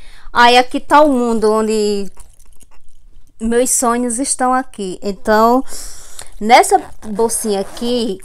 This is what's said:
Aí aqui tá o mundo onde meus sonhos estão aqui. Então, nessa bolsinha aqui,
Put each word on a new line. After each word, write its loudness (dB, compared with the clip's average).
Aí 6
aqui 2
tá 4
o 4
mundo 2
onde 0
meus 0
sonhos -2
estão 0
aqui. -6
Então, 2
nessa 4
bolsinha -2
aqui, -4